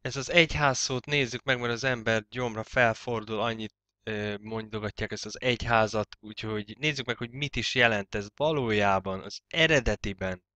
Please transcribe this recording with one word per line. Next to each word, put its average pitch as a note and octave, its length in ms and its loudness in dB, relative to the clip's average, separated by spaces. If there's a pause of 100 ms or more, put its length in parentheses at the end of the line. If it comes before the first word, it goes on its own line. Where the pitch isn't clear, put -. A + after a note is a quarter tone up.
Ez C3 160 -8
az C3+ 140 -6
egyház D3+ 480 4
szót - 280 -2
nézzük C3 360 0
meg, B2+ 180 0
mert A#2+ 120 0
az A#2 120 -4
ember A2+ 440 2
gyomra A2+ 360 -4
felfordul, A2 760 0
annyit, A2+ 340 -4 (280)
ö, G#2 380 -4
mondogatják G#2+ 720 -6
ezt G#2+ 140 -8
az - 140 -12
egyházat, A2+ 800 2
úgyhogy G#2+ 580 -8
nézzük C3+ 280 -4
meg, A#2+ 100 -4
hogy A#2+ 140 -6
mit C3+ 260 -6
is - 180 -2
jelent A2+ 400 2
ez G#2 200 -2
valójában, G#2 840 2
az - 260 -12
eredetiben. G#2+ 1000 0 (120)